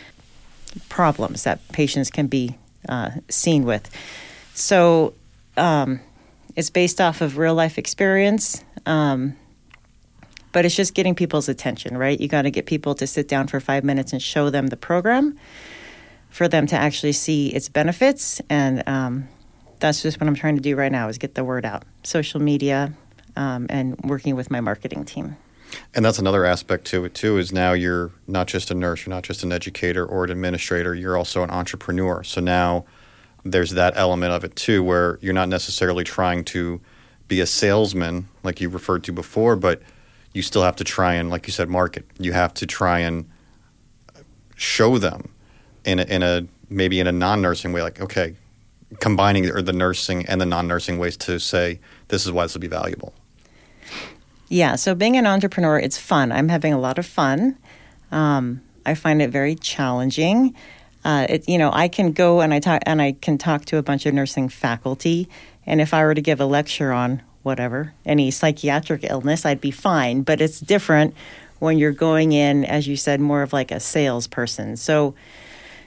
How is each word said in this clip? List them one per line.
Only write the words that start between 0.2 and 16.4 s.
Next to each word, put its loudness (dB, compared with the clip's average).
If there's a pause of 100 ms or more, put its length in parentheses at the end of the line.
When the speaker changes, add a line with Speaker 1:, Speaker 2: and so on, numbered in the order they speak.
Speaker 1:
problems 0
that -2
patients -2
can -2
be, -2 (320)
uh, -4 (180)
seen 2
with. -2 (640)
So, 4 (420)
um, 2 (560)
it's -2
based 2
off 2
of -2
real 2
life 0
experience, 0 (220)
um, 0 (1160)
but 4
it's 2
just 0
getting 2
people's 0
attention, -6
right? 0
You -2
gotta 0
get -4
people -2
to -4
sit -4
down 0
for -4
five -2
minutes 0
and -4
show 0
them 0
the -4
program 0 (920)
for 0